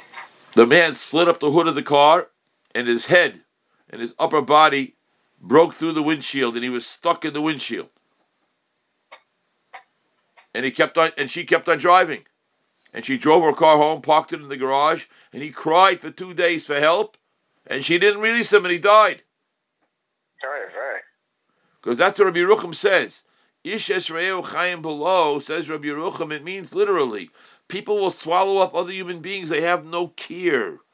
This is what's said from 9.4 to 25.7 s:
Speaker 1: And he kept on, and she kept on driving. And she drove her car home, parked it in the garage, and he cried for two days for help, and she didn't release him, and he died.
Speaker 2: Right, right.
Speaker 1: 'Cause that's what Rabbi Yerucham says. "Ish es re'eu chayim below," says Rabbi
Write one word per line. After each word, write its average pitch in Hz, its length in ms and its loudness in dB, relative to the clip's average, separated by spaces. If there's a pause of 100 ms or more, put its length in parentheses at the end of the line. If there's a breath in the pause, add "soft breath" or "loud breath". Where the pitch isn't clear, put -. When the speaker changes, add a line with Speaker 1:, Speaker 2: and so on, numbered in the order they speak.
Speaker 1:
And 120 120 -6
he 131 80 -4
kept 156 260 0
on, 165 180 2
and 147 140 -6
she 175 140 -10
kept 165 240 -6
on 160 100 0
driving. 175 460 2 (720)
And - 100 -12
she 131 140 -4
drove 156 240 4
her 156 100 2
car 160 240 6
home, 151 240 2
parked 156 320 0
it 156 80 -8
in 143 80 -18
the 139 80 -10
garage, 139 480 0 (260 soft breath)
and 123 120 -14
he 151 80 -12
cried 175 500 2
for 156 100 -14
two 185 220 -14
days 170 340 -2
for 143 140 -4
help, 175 380 0 (480)
and - 180 -6
she 170 140 0
didn't 208 240 2
release 226 280 -2
him, 202 140 4
and 180 80 -4
he 175 60 -2
died. 202 440 4 (1200)
Speaker 2:
Right, 135 200 -8 (120)
right. 117 280 -10 (800)
Speaker 1:
'Cause 120 160 -4
that's 180 200 2
what 202 60 4
Rabbi 175 140 2
Yerucham 180 360 2
says. 165 480 0 (400)
"Ish 202 280 -6
es 185 180 -4
re'eu 175 340 -4
chayim 175 380 -6
below," 156 600 0
says 156 280 -8
Rabbi 151 200 -8